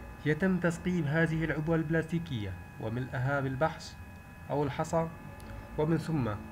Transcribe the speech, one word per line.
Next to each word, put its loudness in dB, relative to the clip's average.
يتم 4
تثقيب 2
هذه 4
العبوة 2
البلاستيكية 0
وملئها 0
بالبحص -2
أو 2
الحصى، 0
ومن 4
ثم 0